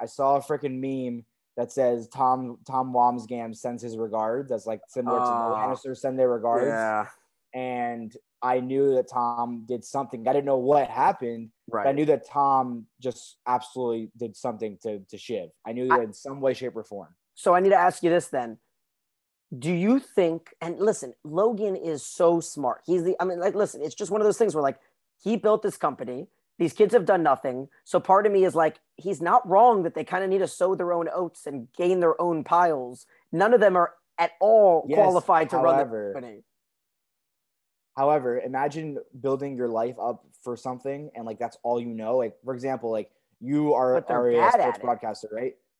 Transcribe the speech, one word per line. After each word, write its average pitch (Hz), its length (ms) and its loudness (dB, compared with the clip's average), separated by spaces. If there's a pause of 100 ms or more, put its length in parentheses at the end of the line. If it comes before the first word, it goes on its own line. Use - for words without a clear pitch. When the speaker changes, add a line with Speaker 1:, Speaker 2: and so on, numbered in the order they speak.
Speaker 1:
I 117 60 -10
saw 139 300 0
a 139 40 0
frickin' 135 400 -4
meme 127 460 -6 (320)
that 123 120 -4
says 120 380 0
Tom, 131 580 -2
Tom 131 280 -4
Wamsgam 120 600 -2
sends 120 280 -8
his 113 160 -10
regards. 113 500 -4
That's, 113 180 -6
like, 110 220 -6
similar 123 300 -2
to 123 60 0
the 123 60 0
Speaker 2:
Oh. 117 240 0
Speaker 1:
Lannisters 127 440 -4
send 131 200 -4
their 127 120 4
regards. 117 380 2
Speaker 2:
Yeah. 110 400 0 (440)
Speaker 1:
And 120 640 -6 (240)
I 127 200 0
knew 135 340 2
that 127 120 2
Tom 120 600 -4
did 120 180 -6
something. 127 420 -8
I 127 60 2
didn't 139 140 0
know 139 100 2
what 131 320 2
happened, 120 640 -2 (160)
but 113 120 -2
I 101 40 -2
Speaker 2:
Right. 139 100 2
Speaker 1:
knew 147 120 0
that 143 180 2
Tom 131 600 0 (140)
just - 360 -10 (100)
absolutely 123 680 -4
did 113 180 -8
something 110 440 -8
to, 104 220 -8
to 95 180 -18
Shiv. 98 320 -8 (160)
I 110 60 -10
knew 127 160 -6
that 131 120 2
Speaker 2:
I 117 40 -2
Speaker 1:
in 107 100 -10
some 139 260 -14
way, 131 140 0
shape, 120 200 -10
or 110 80 -10
form. 98 320 -16 (200)
Speaker 2:
So 180 200 2
I 180 60 4
need 190 80 4
to 196 80 6
ask 180 260 2
you 175 60 2
this 170 200 2
then. 120 300 -6 (1000)
Do 139 120 -4
you 196 280 2
think, 165 640 -2
and 165 160 -8
listen, 180 440 -2
Logan 196 540 -2
is 156 260 -6
so 170 380 2
smart. 139 460 -6
He's 175 180 0
the, 180 160 0
I 180 60 0
mean, 180 120 -4
like, 185 160 -2
listen, 190 280 -2
it's 151 120 -8
just 180 160 -8
one 214 120 0
of - 20 2
those 208 140 2
things 202 160 2
where, 151 80 -2
like, 135 180 -2 (420)
he 220 140 -2
built 214 240 2
this 196 160 -4
company. 131 520 -6 (300)
These 165 160 0
kids 208 200 4
have 196 120 4
done 190 160 4
nothing. 135 460 0 (160)
So - 140 0
part 196 280 4
of 208 60 2
me 190 120 4
is 170 100 0
like, 156 260 0 (160)
he's 160 240 -8
not 185 280 2
wrong 208 340 6
that 165 120 -4
they 156 100 -6
kinda 190 240 -4
need 190 100 2
to 190 80 0
sow 185 280 0
their 175 180 -2
own 170 200 -2
oats 175 340 -6
and 135 260 -12
gain 180 280 0
their 165 200 2
own 165 240 -2
piles. 151 640 0 (260)
None 196 220 2
of 220 60 8
them 196 140 6
are 175 200 2 (240)
at 170 220 0
all 202 460 6
Speaker 1:
Yes, 143 100 0
Speaker 2:
qualified 180 540 4
to 175 60 -2
run 135 200 4
the 139 60 4
Speaker 1:
however, 107 300 -6
Speaker 2:
company. 120 320 -14 (1500)
Speaker 1:
however, 135 420 2
imagine 139 600 -4 (220)
building 135 360 -4
your 123 120 -2
life 117 300 -4
up 226 260 -6 (180)
for 120 140 -8
something 139 580 -10
and, 113 120 -12
like, 110 120 -10
that's 117 240 -8
all 120 180 0
you 120 80 -8
know. 110 300 -2
Like, 113 260 -4
for 131 100 -6
example, 123 360 -6
like, 107 200 -6 (300)
you 147 340 0
are, 127 200 2
Speaker 2:
But 127 120 0
they're 123 120 0
Speaker 1:
are 120 120 2
a 120 40 4
Speaker 2:
bad 120 180 6
Speaker 1:
sports - 120 4
Speaker 2:
at 123 120 0
it. - 60 -16
Speaker 1:
broadcaster, 113 500 -6
right? 120 240 -6 (240)